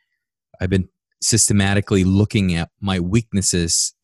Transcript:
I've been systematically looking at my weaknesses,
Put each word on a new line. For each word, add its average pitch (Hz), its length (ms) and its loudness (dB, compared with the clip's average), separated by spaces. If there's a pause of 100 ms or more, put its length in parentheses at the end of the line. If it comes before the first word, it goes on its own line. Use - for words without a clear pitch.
(600)
I've 92 80 -2
been 92 200 0 (320)
systematically 101 840 0
looking 95 520 2
at 85 140 -4 (120)
my 95 180 -2
weaknesses, 90 920 -2 (100)